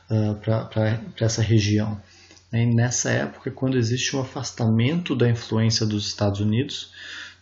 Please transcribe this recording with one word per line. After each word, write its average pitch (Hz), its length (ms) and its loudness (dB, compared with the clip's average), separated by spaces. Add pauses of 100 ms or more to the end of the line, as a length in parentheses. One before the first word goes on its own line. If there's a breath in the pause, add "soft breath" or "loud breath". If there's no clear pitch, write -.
(100)
ah, 107 240 2
pra, 110 320 -2
pra, 110 340 0 (160)
pra 117 100 0
essa 110 140 0
região. 107 580 2 (540 loud breath)
E 117 140 2
nessa 120 440 2
época, 131 400 -4
quando 131 280 0
existe 123 360 0
um 135 60 0
afastamento 127 960 0
da 120 140 4
influência 113 560 0
dos 104 200 -2
Estados 101 320 0
Unidos, 107 540 -2 (500 loud breath)